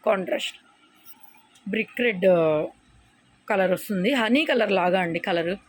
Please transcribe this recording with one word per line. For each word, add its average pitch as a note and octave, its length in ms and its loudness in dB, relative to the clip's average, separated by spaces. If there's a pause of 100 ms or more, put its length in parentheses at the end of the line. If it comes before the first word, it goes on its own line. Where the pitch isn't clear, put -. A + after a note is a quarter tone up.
కాంట్రాస్ట్. G#3 500 -4 (1160)
బ్రిక్ A3 320 -4
రెడ్ G3 200 0 (1300)
కలర్ F#3+ 240 2
వస్తుంది, F#3+ 340 -4 (120)
హనీ A#3 280 2
కలర్ A3 300 2
లాగా F3+ 260 2
అండి E3 220 -6
కలర్. E3+ 260 -2 (160)